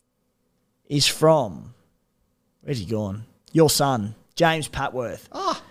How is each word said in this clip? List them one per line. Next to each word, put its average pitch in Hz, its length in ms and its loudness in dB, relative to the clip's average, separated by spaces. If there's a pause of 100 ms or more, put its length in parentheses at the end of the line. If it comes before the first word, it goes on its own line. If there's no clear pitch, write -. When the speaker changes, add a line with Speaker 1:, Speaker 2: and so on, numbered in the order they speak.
(880)
Speaker 1:
is 143 200 0
from, 117 680 2 (880)
where's 135 180 -6
he 90 60 -8
gone? 107 400 -6 (260)
Your 156 180 6
son, 117 460 0 (200)
James 160 320 2
Patworth. 123 640 -8
Speaker 2:
Ah. 370 400 -6